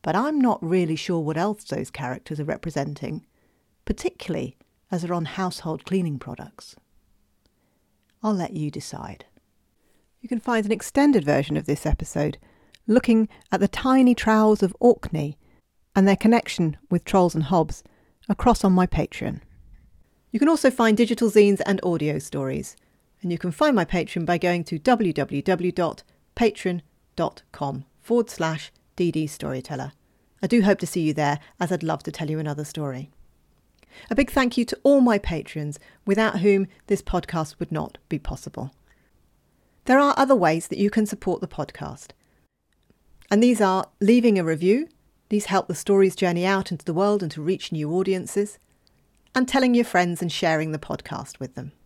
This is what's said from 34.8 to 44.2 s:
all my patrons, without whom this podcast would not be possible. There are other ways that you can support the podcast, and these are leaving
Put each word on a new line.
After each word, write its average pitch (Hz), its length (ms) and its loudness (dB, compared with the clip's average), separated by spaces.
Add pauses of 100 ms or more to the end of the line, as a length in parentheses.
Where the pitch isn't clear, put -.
all 277 180 6
my 233 180 4
patrons, 151 600 -6 (260)
without 202 360 0
whom 196 260 2 (220)
this 196 120 0
podcast - 600 -6
would 165 100 -8
not 156 280 -6 (100)
be 156 100 -6
possible. - 560 -10 (1120)
There 262 160 4
are 285 160 2
other 269 180 4
ways 165 320 2
that - 120 -8
you 202 120 2
can 214 160 0
support - 360 -4
the 185 40 -8
podcast, - 640 -12 (1200)
and 208 100 4
these 240 200 4
are 190 260 2 (140)
leaving 226 360 6